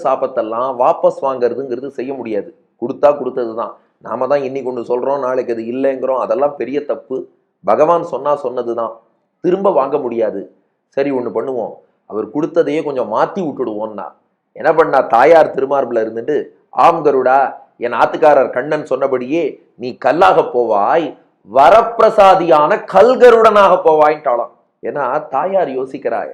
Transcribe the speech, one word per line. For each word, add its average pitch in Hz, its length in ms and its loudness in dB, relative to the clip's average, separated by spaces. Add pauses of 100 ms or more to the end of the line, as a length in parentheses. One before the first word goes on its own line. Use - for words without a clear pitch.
சாபத்தெல்லாம் 127 760 -4
வாபஸ் 156 420 0
வாங்கறதுங்கிறது 127 640 -4
செய்ய 135 260 -10
முடியாது. 113 420 -8 (260)
கொடுத்தா 143 360 0
கொடுத்தது 127 380 -6
தான். 107 200 -8 (220)
நாம 117 300 -6
தான் 143 160 0
இன்னைக்கு 127 280 -8
ஒண்ணு 120 120 -8
சொல்றோம், 127 360 -4
நாளைக்கு 127 340 -4
அது 113 100 -6
இல்லைங்கிறோம், 131 560 -2
அதெல்லாம் 139 360 -2
பெரிய 139 300 -6
தப்பு. - 420 -8 (380)
பகவான் 151 380 2
சொன்னா 139 320 -4
சொன்னது 123 400 -6
தான், 113 240 -8 (420)
திரும்ப 190 300 0
வாங்க 143 260 0
முடியாது. 113 440 -4 (460)
சரி, 139 240 -4
ஒண்ணு 123 220 -4
பண்ணுவோம், 113 400 -6 (320)
அவர் 104 220 -8
கொடுத்ததையே 156 560 -2
கொஞ்சம் 127 300 -6
மாத்தி 135 280 -2
விட்டுடுவோம்னா. 110 680 -8 (440)
என்ன 143 220 0
பண்ணா, 147 260 2
தாயார் 151 560 4
திருமார்புல 131 480 -2
இருந்துட்டு, 113 400 -4 (260)
"ஆம் 156 360 2
கருடா, 131 340 2 (380)
என் 120 160 -6
ஆத்துக்காரர் 143 560 4
கண்ணன் 147 360 -4
சொன்னபடியே 131 580 -2 (320)
நீ 120 220 -10
கல்லாக 170 440 2
போவாய், 123 680 0 (460)
வரப்பிரசாதியான 185 1300 4 (100)
கல்கருடனாக 214 920 6
போவாய்ன்ட்டாளாம்." 151 680 2 (320)
ஏன்னா 135 440 -4
தாயார் 175 400 -2
யோசிக்கிறா, 131 680 -6